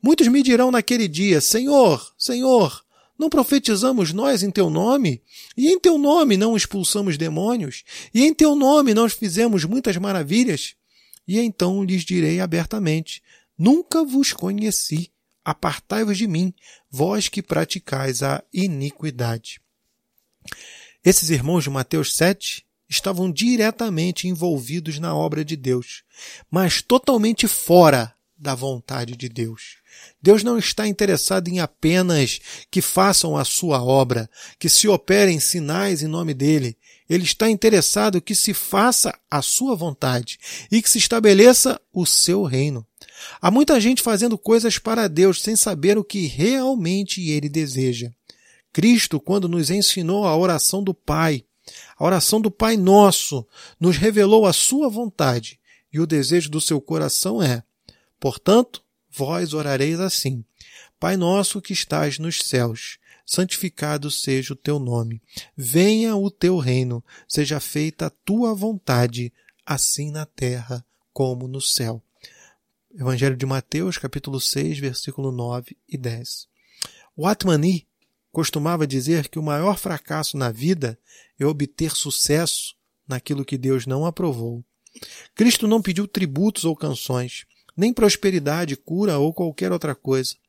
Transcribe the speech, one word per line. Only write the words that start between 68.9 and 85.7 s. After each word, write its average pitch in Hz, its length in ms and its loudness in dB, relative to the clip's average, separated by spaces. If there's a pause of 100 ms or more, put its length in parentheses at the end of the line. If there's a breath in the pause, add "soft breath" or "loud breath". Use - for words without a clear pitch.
assim 147 460 -4
na 151 160 -10
terra 123 580 -8 (260)
como 127 360 -4
no 131 120 -12
céu." 117 440 -4 (920 soft breath)
Evangelho 131 400 -2
de 131 120 -6
Mateus, 147 500 -4
capítulo 135 420 -10
seis, 147 380 -4
versículo 135 540 -8
nove 120 440 -8 (140)
e - 80 -10
dez. 120 500 -10 (720 loud breath)
O 151 80 -4
Atmani 180 600 0 (440)
costumava 160 540 -2
dizer 139 420 -2
que - 120 -10
o 156 40 -6
maior 156 360 -2
fracasso 156 580 -6
na 127 140 -2
vida 135 480 -4 (400 soft breath)
é 139 80 -2
obter 147 480 -4
sucesso - 800 -2 (320)
naquilo 139 360 -6
que 135 140 -8
Deus 131 300 -2
não 135 180 -4
aprovou. 123 580 -6 (720 loud breath)
Cristo 233 340 2
não 220 140 2